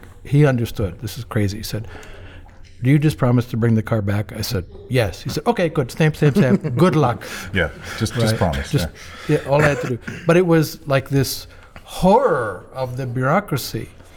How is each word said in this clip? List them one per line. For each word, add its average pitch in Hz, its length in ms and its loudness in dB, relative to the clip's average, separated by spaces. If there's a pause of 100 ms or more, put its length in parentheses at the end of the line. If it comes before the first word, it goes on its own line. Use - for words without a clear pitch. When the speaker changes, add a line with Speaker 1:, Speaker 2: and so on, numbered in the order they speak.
(220)
Speaker 1:
he 143 220 4
understood. 117 560 0
This - 160 -8
is 117 80 -10
crazy. 101 340 -2
He - 40 -10
said, 107 260 -8 (960)
"Do 120 80 2
you 151 80 6
just 151 200 2
promise 123 340 4
to 127 40 -4
bring 117 180 4
the 110 80 2 (100)
car 113 100 2
back?" 101 300 -2
I 107 100 -6
said, 92 220 -2 (240)
"Yes." 117 360 -2
He - 60 -6
said, - 160 -6
"Okay, 196 220 0
good. 139 220 -2
Stamp, 156 260 2
stamp, 151 200 2
stamp. 180 220 4 (180)
<laughs> 143 80 4
Good 185 120 4 (100)
luck." 117 120 -2 (420)
Speaker 2:
Yeah, 78 80 2 (300)
just, - 160 -2
just 110 180 2
Speaker 1:
Right? 113 60 0
Speaker 2:
promise, 73 320 -2
Speaker 1:
Just, 90 180 0 (400)
Speaker 2:
yeah. 151 140 2
Speaker 1:
yeah, 135 80 -8
all 143 120 4
I 151 60 4
had 143 140 0
to - 100 -6
do. 117 60 -4 (280)
But 170 100 4
it 180 100 4
was 165 200 4 (280)
like 135 160 0
this 139 360 0 (380)
horror 175 880 2
of 127 240 -6
the 135 100 -6
bureaucracy. 139 840 -2 (280)